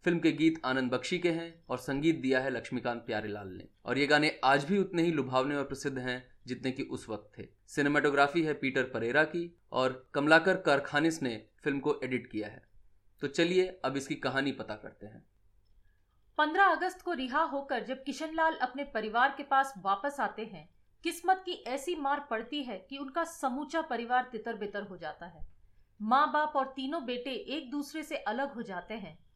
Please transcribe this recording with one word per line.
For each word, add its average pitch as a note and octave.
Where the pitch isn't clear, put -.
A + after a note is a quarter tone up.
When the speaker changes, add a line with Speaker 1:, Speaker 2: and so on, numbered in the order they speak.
Speaker 1:
फिल्म F3
के D#3
गीत D#3+
आनंद C3
बख्शी B2+
के F3
हैं E3
और B2+
संगीत D3
दिया C3
है C3+
लक्ष्मीकांत A#2+
प्यारेलाल G#2
ने, -
और B2+
ये C#3+
गाने D3+
आज C#3
भी G3
उतने F#3
ही E3+
लुभावने C3
और C#3
प्रसिद्ध C3+
हैं B2+
जितने B2
कि C3+
उस -
वक्त -
थे। -
सिनेमेटोग्राफी C#3+
है D3+
पीटर C3+
परेरा B2
की E3+
और B2+
कमलाकर D#3+
कारखानिस D3+
ने A2+
फिल्म C#3
को D3
एडिट B2+
किया G#2
है। -
तो C#3+
चलिए F3+
अब C3+
इसकी C#3
कहानी C3+
पता A2
करते -
हैं। -
Speaker 2:
पन्द्रह D#4
अगस्त F4
को F4
रिहा C4
होकर C#4
जब C4
किशनलाल D#4+
अपने C4
परिवार A#3
के D4
पास C4+
वापस G3
आते A3
हैं, E3
किस्मत F4+
की F4+
ऐसी D#4
मार C#4+
पड़ती A3+
है G#3+
कि C#4
उनका C#4+
समूचा D4
परिवार B3
तितर A3+
बितर G3+
हो F#3+
जाता E3
है। D#3+
माँ C4
बाप D4+
और C4
तीनों C4+
बेटे B3
एक B3
दूसरे D4
से D#4
अलग C4+
हो A3+
जाते F#3
हैं F#3+